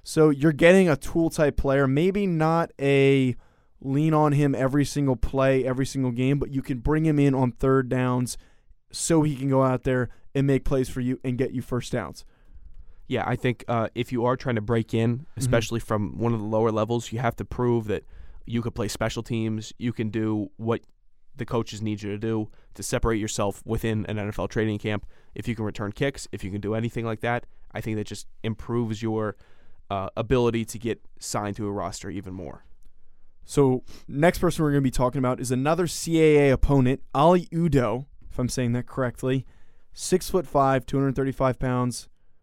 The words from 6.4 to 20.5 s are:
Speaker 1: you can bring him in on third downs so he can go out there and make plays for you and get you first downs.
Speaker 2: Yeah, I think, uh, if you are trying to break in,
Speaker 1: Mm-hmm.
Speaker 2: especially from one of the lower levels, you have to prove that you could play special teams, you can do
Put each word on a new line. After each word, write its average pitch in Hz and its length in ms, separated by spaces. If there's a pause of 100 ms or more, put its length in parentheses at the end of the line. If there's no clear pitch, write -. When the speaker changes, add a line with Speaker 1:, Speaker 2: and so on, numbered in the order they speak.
Speaker 1:
you 135 100
can 131 180
bring 156 260
him 151 140
in 143 160
on 127 160
third 135 380
downs 127 480 (540)
so 160 320
he 151 120
can 135 140
go 135 140
out 127 200
there 127 260 (240)
and 139 140
make 135 160
plays 131 240
for 131 140
you 127 220
and 123 140
get - 140
you 120 100
first - 300
downs. 107 320 (840)
Speaker 2:
Yeah, 113 200
I 120 80
think, 123 320
uh, 117 280
if 120 160
you 117 120
are 123 140
trying 123 180
to 107 60
break 117 320
in, 117 240
Speaker 1:
Mm-hmm. - 220
Speaker 2:
especially 117 400
from 104 380
one 117 160
of 113 60
the 104 60
lower 110 260
levels, 110 400
you 110 80
have 117 180
to 98 80
prove 120 420
that 98 160 (420)
you 117 160
could 117 140
play 104 120
special 113 360
teams, 110 540
you 120 160
can 110 160
do 107 480